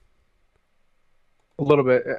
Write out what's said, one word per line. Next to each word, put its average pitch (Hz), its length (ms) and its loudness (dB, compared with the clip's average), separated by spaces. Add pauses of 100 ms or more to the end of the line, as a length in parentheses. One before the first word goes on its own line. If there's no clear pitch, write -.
(1600)
A 147 40 -8
little 143 220 2
bit. 127 200 2 (140)